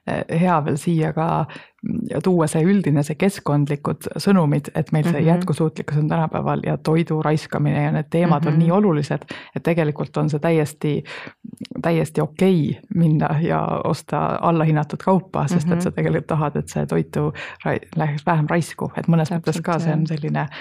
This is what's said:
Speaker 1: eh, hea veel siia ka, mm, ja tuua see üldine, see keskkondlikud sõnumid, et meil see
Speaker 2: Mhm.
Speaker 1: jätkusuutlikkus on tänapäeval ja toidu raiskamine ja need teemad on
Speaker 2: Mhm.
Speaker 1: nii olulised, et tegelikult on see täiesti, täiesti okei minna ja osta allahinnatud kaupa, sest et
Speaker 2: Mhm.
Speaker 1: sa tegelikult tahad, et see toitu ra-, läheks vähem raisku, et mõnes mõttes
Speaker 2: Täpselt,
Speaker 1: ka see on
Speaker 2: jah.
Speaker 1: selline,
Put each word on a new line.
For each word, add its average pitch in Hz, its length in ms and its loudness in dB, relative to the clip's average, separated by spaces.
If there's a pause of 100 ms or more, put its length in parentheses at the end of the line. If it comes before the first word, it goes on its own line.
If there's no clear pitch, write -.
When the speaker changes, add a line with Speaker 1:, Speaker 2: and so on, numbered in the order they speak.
(100)
Speaker 1:
eh, - 120 -4 (180)
hea 180 160 4 (100)
veel 160 80 0
siia 156 400 0
ka, 160 120 0 (600)
mm, - 140 -4 (100)
ja - 80 -4
tuua 165 320 2
see 156 160 2
üldine, 160 400 2
see 160 80 -6
keskkondlikud 147 920 -2 (100)
sõnumid, 151 560 2
et 156 160 -2
meil 156 160 2
see 165 140 2
Speaker 2:
Mhm. 160 80 4
Speaker 1:
jätkusuutlikkus 165 720 0
on 151 100 2
tänapäeval 151 560 -2
ja 156 160 0
toidu 160 400 0
raiskamine 147 640 0
ja 151 100 0
need 151 160 -2
teemad 165 360 2
on 151 100 2
Speaker 2:
Mhm. 165 80 6
Speaker 1:
nii 165 100 4
olulised, 156 480 2 (320)
et 147 80 -6
tegelikult 156 560 -2
on 151 120 0
see 147 120 -2
täiesti, 151 600 0 (800)
täiesti 160 380 0
okei 170 600 2 (140)
minna 156 340 4 (120)
ja 156 200 0 (240)
osta 156 400 -2 (260)
allahinnatud 156 540 2
kaupa, 175 420 0
sest 165 220 0
et 175 80 2
Speaker 2:
Mhm. 175 40 -2
Speaker 1:
sa 180 120 -2
tegelikult 160 340 0
tahad, 151 300 -2
et 151 120 -4
see 147 180 -4
toitu 156 420 -2 (360)
ra-, 151 140 0 (180)
läheks 151 300 -2
vähem 156 240 2
raisku, 156 460 -2
et - 100 -6
mõnes 165 240 2
mõttes 165 320 -4
Speaker 2:
Täpselt, - 20 -
Speaker 1:
ka 170 140 0
see 165 140 0
on 156 100 0
Speaker 2:
jah. 156 140 -2
Speaker 1:
selline, 151 320 -4 (120)